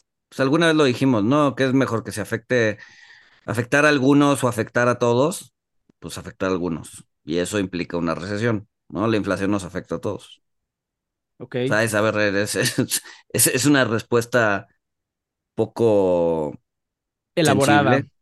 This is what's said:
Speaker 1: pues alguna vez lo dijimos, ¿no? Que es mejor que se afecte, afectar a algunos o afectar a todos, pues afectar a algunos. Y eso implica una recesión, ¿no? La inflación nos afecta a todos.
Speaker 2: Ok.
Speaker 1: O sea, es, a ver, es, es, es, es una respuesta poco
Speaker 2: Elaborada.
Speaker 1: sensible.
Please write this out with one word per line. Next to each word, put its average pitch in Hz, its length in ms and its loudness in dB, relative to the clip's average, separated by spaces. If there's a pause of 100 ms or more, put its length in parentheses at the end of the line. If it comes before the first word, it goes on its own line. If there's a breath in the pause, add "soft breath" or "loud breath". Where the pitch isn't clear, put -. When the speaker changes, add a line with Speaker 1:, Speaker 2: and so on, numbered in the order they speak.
(300)
Speaker 1:
pues - 100 -8
alguna 160 280 2
vez 160 80 2
lo 156 80 4
dijimos, 127 380 2
¿no? 139 320 2
Que 131 100 -2
es 127 100 0
mejor 113 280 0
que 98 100 -10
se 104 100 -8
afecte, 110 560 -2 (680 loud breath)
afectar 123 400 0
a 151 60 4
algunos 143 520 4
o 127 60 0
afectar 120 400 -2
a 123 100 0
todos, 123 560 0 (440)
pues - 180 -14
afectar 92 320 -8
a 95 40 0
algunos. 85 540 -6 (180)
Y 80 120 -6
eso 87 220 -2
implica 90 400 -6
una 82 160 -2
recesión, 104 540 -4 (200)
¿no? 101 180 -4
La 110 120 0
inflación 98 320 -2
nos 98 140 -2
afecta 85 320 -8
a 80 40 -12
todos. - 420 -12 (920)
Speaker 2:
Ok. 123 280 -12
Speaker 1:
O 131 40 -2
sea, 110 160 2
es, 110 100 -2
a 104 60 0
ver, 107 160 0 (200)
es, 104 200 -2
es, 123 220 -2 (500 loud breath)
es, - 200 0
es 131 180 -2
una 139 180 4
respuesta 113 840 0 (880)
poco 90 1040 0 (760)
Speaker 2:
Elaborada. 143 580 2
Speaker 1:
sensible. 139 180 0 (100)